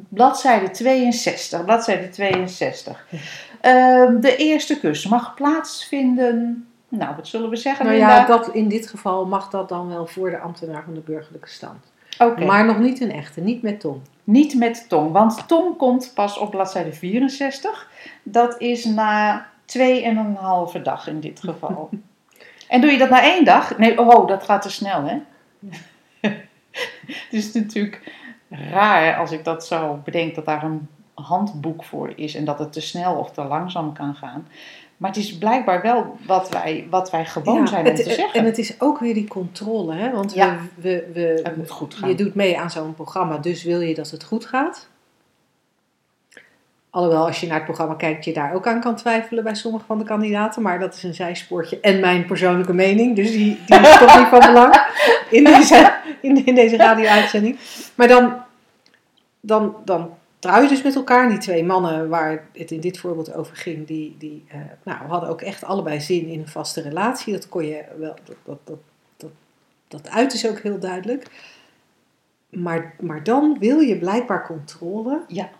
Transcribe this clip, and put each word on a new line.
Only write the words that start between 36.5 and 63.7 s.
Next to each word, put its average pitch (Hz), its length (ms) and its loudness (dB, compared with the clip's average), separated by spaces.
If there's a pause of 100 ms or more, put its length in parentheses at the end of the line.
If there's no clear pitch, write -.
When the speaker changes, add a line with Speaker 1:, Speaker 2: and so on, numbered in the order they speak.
Speaker 1:
wat 185 200 -4
wij 165 160 -6
gewoon 202 340 -2
Speaker 2:
Ja, 269 60 2
Speaker 1:
zijn 185 200 -2
Speaker 2:
het, 165 120 2
Speaker 1:
om 233 60 0
te - 80 -4
zeggen. 302 280 -2
Speaker 2:
en 220 60 2
het 226 120 -2
is - 220 -8
ook 294 180 0
weer 233 160 -4
die 208 140 -4
controle, 190 640 -8
hè? 214 160 -6
Want 202 240 -6
Speaker 1:
Ja. 185 220 0 (180)
Speaker 2:
we, 170 80 -20
we, 175 300 -4
we, 165 300 -2
Speaker 1:
Het 165 140 -8
moet 160 140 -12
goed - 240 -14
gaan. 196 140 -6
Speaker 2:
je 185 60 2
doet 202 200 -4
mee 190 240 0
aan 170 120 -8
zo'n 156 240 -10
programma, 160 440 -6
dus 165 260 -8
wil 175 160 -2
je 165 140 -4
dat 156 160 -12
het 151 140 -16
goed 226 220 -8
gaat. 294 420 -6 (2000)
Alhoewel, 165 360 0
als 160 140 -6
je 185 60 -8
naar 160 100 -4
het 156 80 -6
programma 160 300 -6
kijkt, 156 300 -6
je 165 80 -8
daar 151 220 -6
ook 185 120 -4
aan 233 140 -2
kan 233 160 -4
twijfelen 226 480 -6
bij 220 100 -6
sommige 220 300 -10
van 214 140 -6
de 214 60 -6
kandidaten. 214 580 -4
Maar 180 160 -2
dat 185 160 -8
is - 80 -20
een 175 120 -8
zijspoortje 170 640 -8
en 196 200 2
mijn 180 260 2
persoonlijke 180 460 0
mening. 202 440 2
Dus 202 140 0
die, 208 360 0
die - 140 8
is 302 180 12
toch 247 200 12
niet 254 100 6
van 247 120 10
belang 247 340 10 (560)
in 233 140 8
deze, 302 500 10 (260)
in, 269 260 4
in 247 80 4
deze 226 220 6
radio-uitzending. 220 840 4 (360)
Maar 240 140 6
dan, 247 260 8 (1080)
dan, 214 440 -2
dan 170 300 -4 (240)
trouw 196 240 4
je 285 60 4
dus 277 140 0
met 269 120 -2
elkaar. 254 340 2
Die 202 100 0
twee 175 260 -2
mannen 170 440 -2
waar 156 440 -4
het 165 180 -16
in 160 100 -10
dit 180 180 -8
voorbeeld 160 360 -10
over 156 220 -12
ging, 151 300 -12